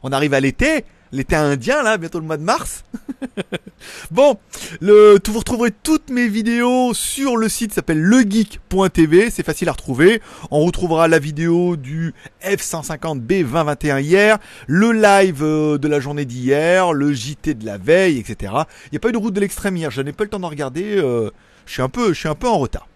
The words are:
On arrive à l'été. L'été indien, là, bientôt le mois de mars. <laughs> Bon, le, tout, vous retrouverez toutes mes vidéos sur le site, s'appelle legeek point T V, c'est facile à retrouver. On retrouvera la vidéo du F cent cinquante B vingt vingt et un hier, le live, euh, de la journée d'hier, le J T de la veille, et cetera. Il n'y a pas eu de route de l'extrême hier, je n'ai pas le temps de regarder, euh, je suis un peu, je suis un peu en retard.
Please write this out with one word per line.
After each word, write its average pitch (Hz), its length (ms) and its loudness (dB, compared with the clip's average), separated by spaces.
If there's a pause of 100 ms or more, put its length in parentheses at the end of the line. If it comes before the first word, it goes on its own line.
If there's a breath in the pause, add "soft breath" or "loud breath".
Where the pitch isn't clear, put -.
On 131 80 -6
arrive 139 220 0
à 135 60 2
l'été. 247 460 0 (260 soft breath)
L'été 135 240 -4
indien, 151 480 -2
là, 220 140 0
bientôt 165 220 -10
le 160 60 -10
mois 156 120 -6
de 147 60 -10
mars. 233 460 -4
<laughs> - 40 -14 (1160 loud breath)
Bon, 254 260 4 (440 loud breath)
le, 208 380 8
tout, 214 120 -2
vous 220 80 -4
retrouverez 233 320 -2
toutes - 380 -2
mes 247 180 0
vidéos 240 680 0
sur 269 440 -4
le 220 120 0
site, 214 240 -6
s'appelle 165 280 -2
legeek 214 580 2 (100)
point 190 200 2
T 160 160 4
V, 180 240 4
c'est - 160 -6
facile 160 240 -4
à 143 40 -4
retrouver. 156 480 2 (280 loud breath)
On 151 160 2
retrouvera 165 420 0
la 160 120 4
vidéo 170 560 0
du 156 380 -8 (280 loud breath)
F - 200 -4
cent 165 200 -8
cinquante 151 400 -6
B 175 220 0
vingt 147 200 0
vingt 147 220 -4
et 147 60 2
un 135 80 0
hier, 196 400 4 (280 loud breath)
le 202 240 4
live, 196 520 4
euh, 151 340 0
de 143 100 -4
la 147 120 0
journée 143 260 -6
d'hier, 151 680 0
le 143 200 0
J 135 220 -8
T - 180 -4
de 110 120 -10
la 101 120 -10
veille, 156 400 2
et 110 60 -6
cetera. 107 440 -6 (180 loud breath)
Il - 80 -20
n'y 151 40 -8
a - 20 -6
pas 226 100 -2
eu 240 40 -2
de 233 40 -2
route 214 160 -4
de 190 60 -4
l'extrême 196 380 -4
hier, 156 140 -6
je 123 100 -6
n'ai 143 120 -8
pas 208 100 -6
le 208 60 -6
temps 208 100 -8
de 180 60 -8
regarder, 156 520 -6
euh, 120 320 0 (360 soft breath)
je - 80 -16
suis - 80 -6
un 131 80 -2
peu, 226 240 0
je - 60 -4
suis 165 100 -6
un 151 60 -4
peu 247 120 -4
en 226 100 2
retard. - 380 -4